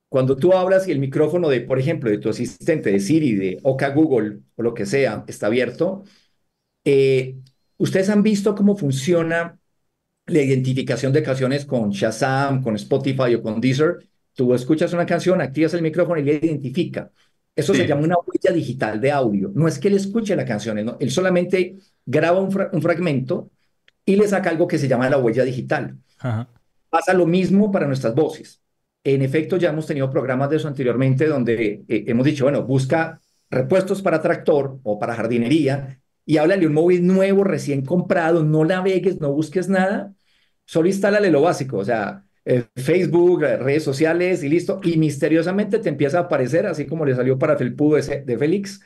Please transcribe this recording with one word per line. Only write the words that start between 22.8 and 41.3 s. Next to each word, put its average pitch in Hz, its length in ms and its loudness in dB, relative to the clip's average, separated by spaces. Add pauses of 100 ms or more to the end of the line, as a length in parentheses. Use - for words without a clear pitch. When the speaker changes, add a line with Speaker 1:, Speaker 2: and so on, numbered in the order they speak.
Speaker 1:
fragmento 165 680 -2 (540)
y 196 120 2
le 202 120 4
saca 190 220 0
algo 165 180 2
que 160 100 0
se 131 100 0
llama 123 200 2
la 143 100 2
huella 123 260 2
digital. 131 520 -4 (220)
Speaker 3:
Ajá. 120 300 -6 (420)
Speaker 1:
Pasa 165 240 0
lo 180 120 4
mismo 190 460 2
para 160 140 0
nuestras 135 280 -2
voces. - 480 -4 (420)
En 135 180 2
efecto, 151 340 -2
ya 165 140 0
hemos 156 160 -4
tenido 135 240 -2
programas 131 400 -2
de 156 60 2
eso 151 120 -4
anteriormente 135 580 0
donde, 117 640 -2
eh, 101 200 -2
hemos 123 180 2
dicho, 147 180 0
"Bueno, 127 200 0
busca 139 560 -2 (300)
repuestos 185 520 0
para 160 180 0
tractor 147 600 0
o 104 160 -4
para 113 160 -4
jardinería 123 840 0 (260)
y 156 120 2
háblale 170 280 2
un 147 80 0
móvil 175 320 4
nuevo, 196 380 4
recién 139 400 -2
comprado, 170 600 0
no 156 200 2
navegues, 185 560 0
no 143 120 -2
busques 160 360 -4
nada, 190 440 -2 (540)
solo 165 220 0
instálale 202 420 2